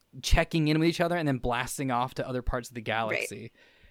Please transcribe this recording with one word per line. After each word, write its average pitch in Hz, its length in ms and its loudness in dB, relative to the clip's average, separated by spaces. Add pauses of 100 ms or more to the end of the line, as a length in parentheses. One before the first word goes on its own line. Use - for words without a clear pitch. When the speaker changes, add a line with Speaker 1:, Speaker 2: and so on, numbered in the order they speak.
(200)
Speaker 1:
checking 160 460 4
in 156 140 4
with 160 80 4
each 170 120 0
other 170 160 2
and 156 120 0
then 131 100 0
blasting 127 540 -4
off 123 220 0
to - 140 -6
other 127 140 -4
parts 123 280 -4
of 123 40 -20
the 120 60 -8
Speaker 2:
Right. 107 60 -10
Speaker 1:
galaxy." 110 680 -4 (380)